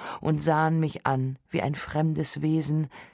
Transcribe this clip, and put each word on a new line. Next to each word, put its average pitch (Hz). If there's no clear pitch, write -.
und 151
sahen 160
mich -
an 131
wie -
ein 143
fremdes 151
Wesen, 156